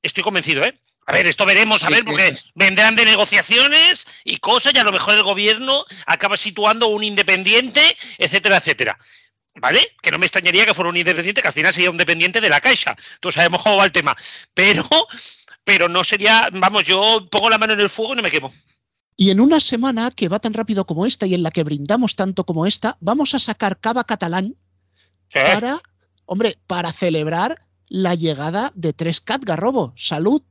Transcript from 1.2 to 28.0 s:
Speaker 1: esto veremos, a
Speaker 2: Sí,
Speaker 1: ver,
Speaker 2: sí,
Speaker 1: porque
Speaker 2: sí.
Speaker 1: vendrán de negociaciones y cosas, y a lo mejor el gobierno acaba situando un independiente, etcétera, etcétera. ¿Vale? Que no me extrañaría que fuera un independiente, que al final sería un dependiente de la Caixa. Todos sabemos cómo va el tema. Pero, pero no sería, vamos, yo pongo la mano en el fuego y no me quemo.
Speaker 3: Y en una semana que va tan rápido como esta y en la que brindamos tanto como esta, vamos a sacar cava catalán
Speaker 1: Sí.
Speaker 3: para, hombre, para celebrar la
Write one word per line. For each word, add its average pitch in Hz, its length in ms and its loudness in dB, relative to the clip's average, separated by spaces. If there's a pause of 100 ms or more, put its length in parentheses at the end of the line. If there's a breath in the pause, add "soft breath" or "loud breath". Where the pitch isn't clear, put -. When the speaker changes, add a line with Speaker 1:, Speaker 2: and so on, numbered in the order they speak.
Speaker 1:
esto 190 200 0
veremos, 202 360 2
a 165 40 -2
Speaker 2:
Sí, 196 60 2
Speaker 1:
ver, 226 80 4
Speaker 2:
sí, 220 60 -8
Speaker 1:
porque 175 300 0
Speaker 2:
sí. - 180 -16
Speaker 1:
vendrán 196 400 4
de 233 100 4
negociaciones 233 1000 2 (180 loud breath)
y - 120 -6
cosas, 247 380 0
y 262 40 4
a 233 60 4
lo 208 80 2
mejor 208 240 2
el 214 60 2
gobierno 214 640 0 (220 loud breath)
acaba 196 300 -2
situando 214 520 0
un 208 140 -2
independiente, 214 960 2 (220 loud breath)
etcétera, 185 400 2
etcétera. 135 400 -2 (580 soft breath)
¿Vale? 170 460 0
Que 170 80 -2
no 156 80 -4
me 180 80 0
extrañaría 180 380 2
que 226 100 2
fuera 175 160 -2
un 175 60 -4
independiente, 175 460 -2
que 165 60 0
al 139 60 -4
final 165 200 0
sería 180 160 2
un 165 60 -8
dependiente 175 440 0
de 214 80 0
la 143 120 4
Caixa. - 340 0 (240 loud breath)
Todos - 160 -6
sabemos 170 280 0
cómo 208 160 4
va 196 60 6
el 185 80 0
tema. 151 240 0 (380 loud breath)
Pero, 196 340 2 (760 loud breath)
pero 175 240 2
no 175 160 0
sería, 214 480 2
vamos, 190 320 0
yo 202 460 2
pongo 208 200 0
la 220 80 2
mano 220 140 0
en 208 80 -2
el 202 80 2
fuego 226 240 -6
y 247 40 -4
no 226 60 -4
me 175 80 -2
quemo. 139 220 -4 (640)
Speaker 3:
Y 190 140 4
en 196 100 2
una 302 180 6
semana 240 540 -2
que 185 160 -4
va 196 100 -2
tan 214 160 -6
rápido 208 320 -4
como 170 180 -4
esta 226 220 -2
y 185 80 0
en 180 80 -2
la 160 80 -2
que 165 140 -2
brindamos 151 500 -2
tanto 190 300 -4
como 165 220 -2
esta, 220 340 -2
vamos 262 340 -2
a 254 60 0
sacar 208 400 -4
cava 233 240 -2
catalán 190 500 -4 (720)
Speaker 1:
Sí. 139 120 -2
Speaker 3:
para, 214 420 0 (440)
hombre, 202 300 -2 (100)
para 175 260 -4
celebrar 170 760 -4 (220)
la 180 260 0